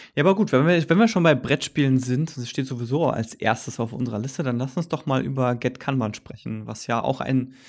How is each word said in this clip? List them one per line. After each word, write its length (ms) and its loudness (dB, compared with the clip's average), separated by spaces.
Ja, 80 0
aber 120 6
gut, 180 0
wenn 140 6
wir, 240 4
wenn 80 4
wir 100 6
schon 140 0
bei 120 6
Brettspielen 640 2
sind, 380 -2
das 100 -8
steht 200 -4
sowieso 420 -2
als 240 -2
erstes 480 -4
auf 140 -4
unserer 240 -4
Liste, 240 -6
dann 160 -2
lass 180 -4
uns 120 -4
doch 180 -6
mal 180 0
über 300 0
Get 260 -4
Kanban 320 -2
sprechen, 540 -12
was 200 -12
ja 160 -2
auch 200 -2
ein 320 -2